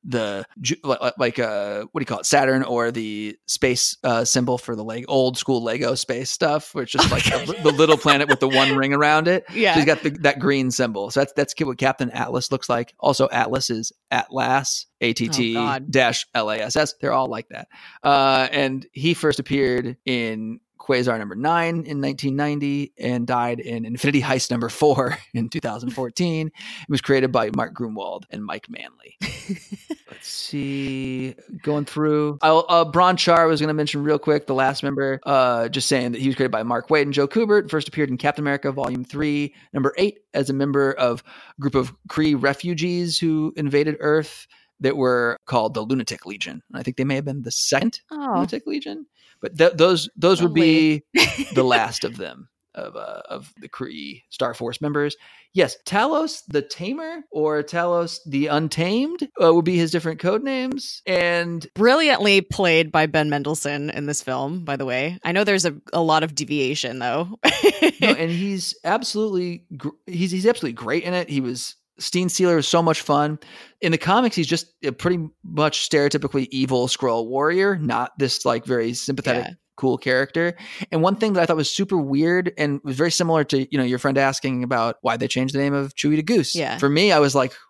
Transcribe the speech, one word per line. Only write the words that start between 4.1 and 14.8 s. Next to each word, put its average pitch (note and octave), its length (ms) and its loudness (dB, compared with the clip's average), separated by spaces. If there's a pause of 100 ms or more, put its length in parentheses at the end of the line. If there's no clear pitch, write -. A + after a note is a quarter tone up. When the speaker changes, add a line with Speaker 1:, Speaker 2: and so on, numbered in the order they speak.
Speaker 1:
symbol B2 340 0
for - 160 -8
the G#2+ 100 -8
Leg-, A2+ 260 -10
old B2+ 280 2
school B2+ 240 0
Lego A#2+ 340 -2
space B2+ 340 -4
stuff, D3+ 440 -2
which C#3+ 220 -6
is D3+ 160 4
like - 160 0
Speaker 2:
Okay. - 180 0
Speaker 1:
the, - 80 -6 (100)
the D3+ 80 6
little D#3 260 6
planet D3 320 4
with D3 100 4
the C3+ 80 2
one C3+ 300 4
ring C3+ 160 0
around D3+ 340 4
it. F3+ 160 2 (100)
Speaker 2:
Yeah. G#3 200 4
Speaker 1:
So E3 60 6
he's C#3+ 60 4
got D3+ 180 4
the, D3+ 80 0 (100)
that C#3+ 180 4
green C3+ 320 2
symbol. A2+ 380 -2
So C3+ 120 0
that's, C#3 120 -2
that's C#3+ 260 0
what C3+ 180 -2
Captain C3 340 0
Atlas B2 420 -4
looks - 160 -6
like. A#2+ 300 -2
Also, C3+ 340 2
Atlas B2 360 0
is A2+ 220 -4 (200)
Atlas, B2+ 760 -2